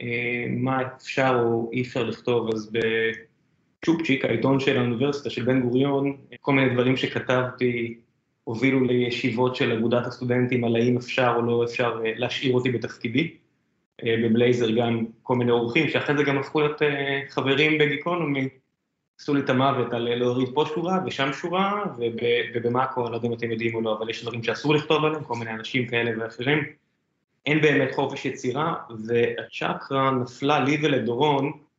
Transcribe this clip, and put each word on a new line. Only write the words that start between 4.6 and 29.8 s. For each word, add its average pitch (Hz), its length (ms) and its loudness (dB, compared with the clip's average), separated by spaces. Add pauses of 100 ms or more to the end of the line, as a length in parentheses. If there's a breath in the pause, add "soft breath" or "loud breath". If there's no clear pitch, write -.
האוניברסיטה 123 520 0
של 117 160 -6
בן 131 160 2
גוריון, 139 560 2 (240)
כל 147 120 2
מיני 135 200 4
דברים 123 240 2
שכתבתי 123 1000 -2 (460)
הובילו 127 400 2
לישיבות 123 720 0
של 123 160 0
אגודת 117 360 2
הסטודנטים 123 560 0
על 117 120 2
האם 120 220 4
אפשר 123 380 0
או 117 60 0
לא 120 220 2
אפשר, 117 420 -2
אה, 113 100 0
להשאיר 123 380 -2
אותי 123 180 2
בתפקידי. 120 640 -4 (680)
אה, 117 200 2
בבלייזר 120 480 4
גם 117 340 0 (180)
כל 131 120 0
מיני 120 160 2
אורחים, 120 380 2
שאחרי 143 280 0
זה 147 60 4
גם 139 140 0
הפכו 139 220 -2
להיות, 151 220 0
אה, 139 480 0
חברים 143 480 2
בגיקונומי, 147 680 0 (720)
עשו - 140 -2
לי 143 80 4
את 135 80 -2
המוות 127 440 2
על 117 220 -2
להוריד 123 380 0
פה 147 200 2
שורה 180 320 -2
ושם 135 280 -2
שורה, 196 500 -2 (140)
וב-, 117 220 -2 (340)
ובמאקו, 123 500 0
אני 117 80 -6
לא 117 60 -4
יודע 117 100 -2
אם 117 60 -2
אתם 117 180 -4
יודעים 113 240 -2
או 113 60 -2
לא, 110 160 0
אבל 110 120 -6
יש 113 120 -6
דברים 117 220 -8
שאסור 120 300 0
לכתוב 151 320 2
עליהם, 156 180 -2
כל 120 120 -6
מיני 113 160 -6
אנשים 110 360 -4
כאלה 117 320 0
ואחרים. 123 440 -2 (800)
אין 151 160 2
באמת 139 340 4
חופש - 300 -4
יצירה, 139 500 -4 (320)
והצ'קרה 135 1040 0